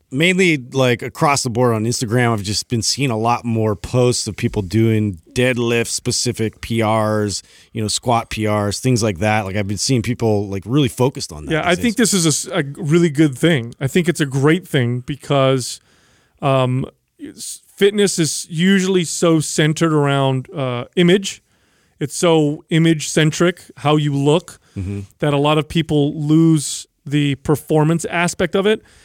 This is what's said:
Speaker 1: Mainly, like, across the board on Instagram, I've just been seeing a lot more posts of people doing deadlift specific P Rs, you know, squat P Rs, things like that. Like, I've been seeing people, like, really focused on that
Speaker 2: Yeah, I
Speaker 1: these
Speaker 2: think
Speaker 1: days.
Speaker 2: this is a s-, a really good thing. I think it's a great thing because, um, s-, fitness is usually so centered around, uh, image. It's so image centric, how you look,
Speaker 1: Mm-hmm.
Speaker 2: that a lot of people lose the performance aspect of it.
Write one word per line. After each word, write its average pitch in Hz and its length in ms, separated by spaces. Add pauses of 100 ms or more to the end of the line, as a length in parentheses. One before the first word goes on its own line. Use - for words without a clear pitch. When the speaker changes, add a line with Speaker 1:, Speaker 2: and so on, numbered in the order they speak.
(120)
Speaker 1:
Mainly, 175 440
like, 127 460
across 139 420
the 127 60
board 120 220
on 110 120
Instagram, 120 480
I've 107 100
just 95 240
been 117 160
seeing 135 300
a 110 40
lot 117 280
more 110 320
posts 123 500
of 101 100
people 113 240
doing 107 600 (140)
deadlift 120 520
specific - 760
P 113 220
Rs, 107 600 (280)
you 117 80
know, 107 60
squat 117 420
P 107 200
Rs, 104 320
things 120 240
like 101 140
that. 107 260
Like, 95 100
I've 101 140
been 101 100
seeing 127 240
people, 107 460
like, 98 180
really 135 220
focused - 440
on 76 140
that - 60
Speaker 2:
Yeah, 156 120
I 180 120
Speaker 1:
these 180 80
Speaker 2:
think 233 120
Speaker 1:
days. 220 140
Speaker 2:
this 175 160
is - 0
a - 240
s-, - 20
a 165 120 (180)
really 170 260
good 143 300
thing. 131 400
I 139 80
think 170 220
it's 165 120
a 151 60
great 147 400
thing 123 320
because, 135 800 (640)
um, 131 440 (380)
s-, - 440
fitness 202 500
is - 320
usually 185 540
so 165 340
centered 156 540
around, 139 580
uh, 127 360 (100)
image. 180 440 (600)
It's 143 160
so 156 520
image 165 400
centric, 170 540 (140)
how 147 180
you 147 180
look, 147 460 (180)
Speaker 1:
Mm-hmm. 101 240 (180)
Speaker 2:
that 147 160
a - 20
lot 147 220
of 151 100
people 151 460
lose 156 720 (180)
the 143 320
performance 156 680
aspect 175 500
of 190 120
it. 214 160 (220)